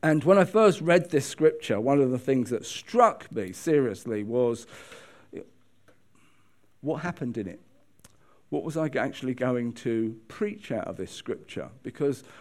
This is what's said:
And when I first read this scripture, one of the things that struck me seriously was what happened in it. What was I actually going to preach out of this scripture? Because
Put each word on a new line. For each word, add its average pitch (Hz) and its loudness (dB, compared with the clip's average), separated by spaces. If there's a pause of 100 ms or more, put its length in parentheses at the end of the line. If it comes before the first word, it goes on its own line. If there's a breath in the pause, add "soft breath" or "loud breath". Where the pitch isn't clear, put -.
And 156 2
when 185 8
I 190 6
first 208 4
read 170 4
this 139 0
scripture, - 2
one 139 4
of 131 4
the 127 -2
things 123 0
that 120 -4
struck - 0
me 95 -6
seriously 120 0
was 117 0 (2250 loud breath)
what 143 -2
happened 143 -8
in 101 -6
it. - -14 (880)
What - -4
was 156 -6
I 156 -2
actually 131 -4
going 123 -2
to 113 -4
preach - -8
out 117 -4
of - -10
this 95 -10
scripture? - -12 (120)
Because 139 -4 (180 loud breath)